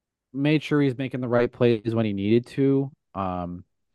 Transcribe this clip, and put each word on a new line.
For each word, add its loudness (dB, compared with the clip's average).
made 0
sure 0
he's 0
making -6
the -6
right 2
plays 0
when 0
he -2
needed 2
to. 0
Um, -6